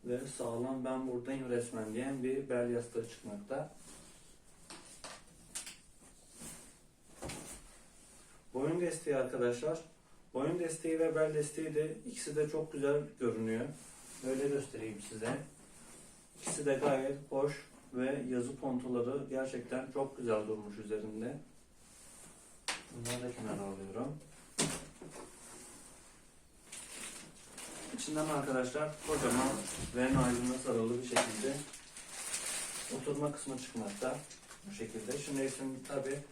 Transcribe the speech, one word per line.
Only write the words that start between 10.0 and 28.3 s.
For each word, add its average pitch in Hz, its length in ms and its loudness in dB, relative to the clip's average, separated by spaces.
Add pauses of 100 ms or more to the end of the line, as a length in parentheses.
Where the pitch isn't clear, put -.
Boyun 156 240 4
desteği 160 400 2
ve 160 160 6
bel 156 200 6
desteği 151 400 0
de 156 220 2 (100)
ikisi 143 300 -4
de 151 140 4
çok 156 220 0
güzel 143 300 6 (180)
görünüyor. 113 460 2 (600)
Böyle 135 220 2
göstereyim 110 600 -2
size. 113 280 0 (1040)
İkisi 151 240 0
de 135 80 8
gayet 139 440 4 (120)
hoş 143 400 2 (240)
ve 131 340 2
yazı 127 280 2
pontoları 123 760 2
gerçekten 131 600 -2
çok 139 240 0
güzel 107 320 4
durmuş 104 300 -4
üzerinde. 107 600 -2 (1500)
Bunları 120 300 -2
da 123 140 -4
kenara 104 260 -2
alıyorum. 98 560 -4 (3750)
İçinden 151 340 0
arkadaşlar 139 680 2 (120)